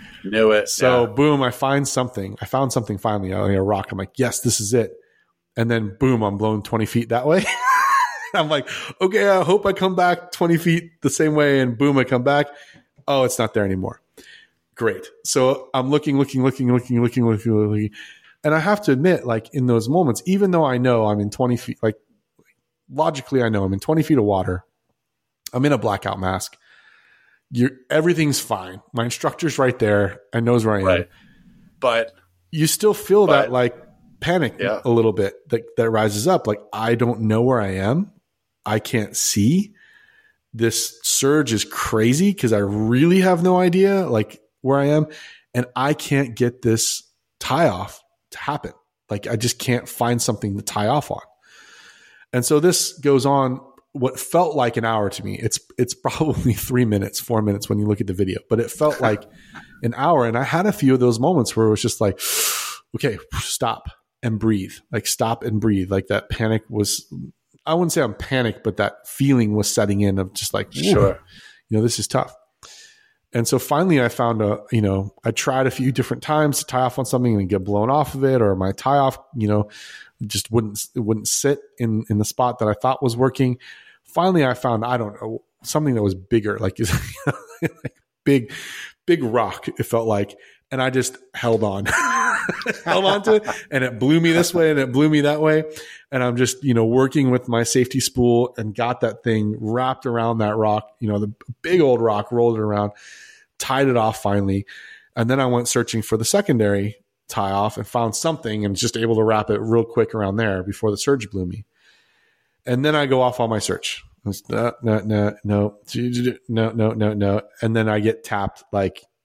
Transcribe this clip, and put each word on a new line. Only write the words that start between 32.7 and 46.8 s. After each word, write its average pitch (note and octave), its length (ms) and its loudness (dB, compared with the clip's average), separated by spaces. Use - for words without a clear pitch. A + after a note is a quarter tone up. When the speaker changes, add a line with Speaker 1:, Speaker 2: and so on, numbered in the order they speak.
Speaker 2:
feel G3+ 320 4
that, C#3 200 4
Speaker 1:
but B2+ 60 -6
Speaker 2:
like, B2 240 0
panic E3 400 0
Speaker 1:
Yeah. G2+ 240 -2
Speaker 2:
a C3+ 60 0
little A2+ 220 4
bit G2 220 -2
that, A#2 140 -2
that A2+ 140 2
rises A2 380 0
up. F#3 180 0
Like, G#2+ 140 -2
"I A2+ 220 0
don't A#2+ 280 -2
know A2 200 2
where B2+ 180 2
I G2 120 -2
am. A2+ 400 -2
I G#2+ 140 0
can't G#2+ 380 -4
see. D3+ 580 0
This - 480 -2
surge C#3 500 2
is G#2 120 0
crazy C3 680 0
'cause B2 200 0
I G#2+ 60 2
really A2+ 600 2
have F3+ 220 2
no F#3 160 4
idea, F#3 480 2
like, A2 340 -2
where C3+ 180 2
I C#3 80 2
am. D3+ 220 2
And B2 220 -2
I C#3 200 0
can't C#3 420 -2
get A#2+ 260 -2
this A2 400 0